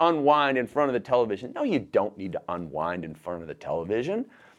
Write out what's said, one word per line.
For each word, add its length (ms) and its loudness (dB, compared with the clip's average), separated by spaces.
unwind 540 4
in 80 0
front 220 0
of 60 0
the 60 2
television." 540 0
No, 80 -4
you 160 2
don't 400 0
need 140 -8
to 160 -6
unwind 560 -4
in 100 -10
front 280 -8
of 40 -14
the 80 -10
television. 720 -4